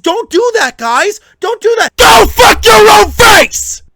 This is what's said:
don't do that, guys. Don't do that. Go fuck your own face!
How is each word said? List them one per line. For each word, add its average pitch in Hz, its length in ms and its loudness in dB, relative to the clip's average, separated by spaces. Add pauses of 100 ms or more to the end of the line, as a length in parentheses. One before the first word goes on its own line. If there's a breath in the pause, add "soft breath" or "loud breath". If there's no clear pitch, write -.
don't 359 280 -4
do 466 260 -2
that, 285 220 -4
guys. 254 420 -4 (200 soft breath)
Don't 427 220 -8
do 466 180 -2
that. 349 180 -4
Go - 300 4
fuck - 380 0
your 427 240 4
own 415 220 2
face! - 720 -2 (120)